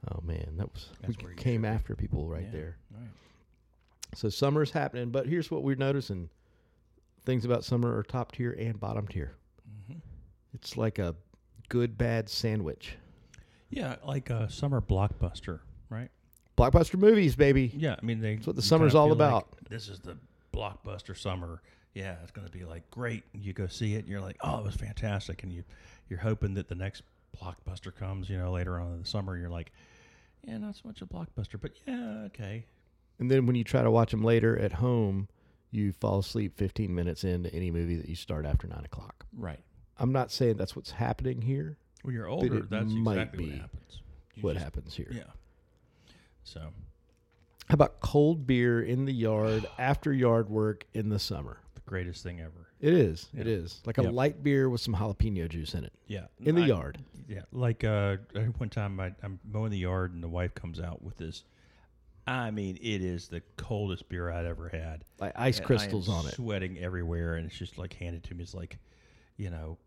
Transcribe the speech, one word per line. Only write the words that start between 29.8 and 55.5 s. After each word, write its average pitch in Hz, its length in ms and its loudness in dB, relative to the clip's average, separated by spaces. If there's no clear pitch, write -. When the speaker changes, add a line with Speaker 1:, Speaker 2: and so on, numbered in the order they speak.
Speaker 2:
"Yeah, 226 160 -10
not 208 160 -8
so - 100 -20
much 220 160 -14
a 190 60 -12
blockbuster, - 520 -8
but - 120 -10
yeah, 233 400 -8
okay." 110 380 -10
Speaker 1:
And 123 140 2
then 135 140 8
when 123 100 6
you 117 80 2
try 127 180 4
to 113 100 6
watch 113 220 6
'em 107 100 0
later 113 340 6
at 98 160 0
home, 101 540 2
you 104 220 0
fall 98 260 2
asleep 101 380 -2
fifteen 98 380 0
minutes 87 300 -2
into 90 280 -2
any 87 180 -2
movie 85 260 0
that - 100 -6
you 82 80 -6
start 78 300 -6
after 76 220 2
nine 73 180 -10
o'clock. - 480 -14
Speaker 2:
Right. 78 260 -10
Speaker 1:
I'm 127 160 2
not 127 180 2
saying 117 260 4
that's 95 180 -4
what's - 160 -12
happening 123 500 -2
here, 139 360 -2
Speaker 2:
When 131 120 -6
you're 113 140 -4
Speaker 1:
but 92 40 -4
Speaker 2:
older, 127 280 2
Speaker 1:
it 101 100 -8
Speaker 2:
that's 107 220 0
Speaker 1:
might 113 220 2
Speaker 2:
exactly 95 320 -2
Speaker 1:
be 73 60 -6
Speaker 2:
what 71 100 -6
happens. - 400 -14
You 104 80 -8
Speaker 1:
what 87 100 0
Speaker 2:
just 85 120 -2
Speaker 1:
happens 71 300 -8
here. - 160 -8
Speaker 2:
Yeah. 120 120 -8
So. 78 300 -14
Speaker 1:
How - 40 8
about - 280 4
cold 147 440 4
beer 120 360 4
in 127 240 0
the 135 80 -2
yard 110 600 2
Speaker 2:
<sighs> - 60 -14
Speaker 1:
after 143 340 2
yard 117 360 6
work 107 440 0
in 107 160 0
the 104 100 2
summer? 69 400 -6
Speaker 2:
The - 80 -20
greatest 90 420 -6
thing 87 180 -8
ever. 82 260 -14
Speaker 1:
It 156 120 6
is. 101 400 4
It 117 140 -4
Speaker 2:
Yeah. 113 60 2
Speaker 1:
is. 90 320 -6
Like 113 120 -2
a 131 60 4
Speaker 2:
Yep. 117 100 2
Speaker 1:
light 139 300 0
beer 139 260 4
with 120 120 0
some 117 140 -2
jalapeno 98 540 0
juice 80 240 -6